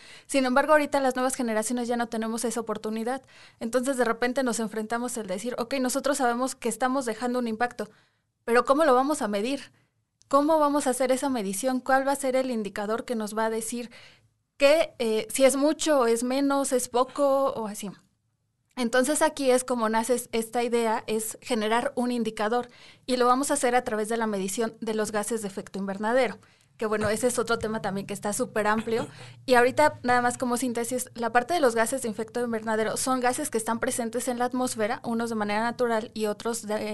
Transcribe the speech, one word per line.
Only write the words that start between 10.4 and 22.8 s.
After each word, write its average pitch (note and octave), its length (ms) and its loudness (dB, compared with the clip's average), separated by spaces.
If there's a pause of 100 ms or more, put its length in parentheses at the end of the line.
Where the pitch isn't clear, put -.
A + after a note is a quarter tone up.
vamos C#4+ 280 2
a B3+ 40 2
hacer B3+ 200 0
esa C4+ 180 0
medición? B3+ 520 -2
¿Cuál C4+ 260 2
va C#4 60 2
a - 40 2
ser B3+ 180 -2
el C4 160 0
indicador G#3+ 540 -4
que A#3+ 100 -4
nos G#3+ 220 -6
va A3 80 0
a A3+ 40 0
decir A3+ 420 -6 (680)
que, D4+ 420 6
eh, A3 320 0
si C4+ 140 4
es C4+ 100 6
mucho D4+ 460 4
o A#3 60 4
es A#3 160 2
menos, C#4 500 0
es B3+ 160 -2
poco C4+ 640 2
o A3 160 -8
así?". G#3 220 -10 (880)
Entonces B3+ 440 2
aquí D4+ 300 2
es B3 140 2
como A#3 240 0
nace A3+ 260 0
es-, A#3+ 160 -6
esta A3+ 320 -2
idea, A#3 420 0
es A3 360 -4
generar A3+ 540 0
un B3 140 0
indicador A3+ 600 -2 (360)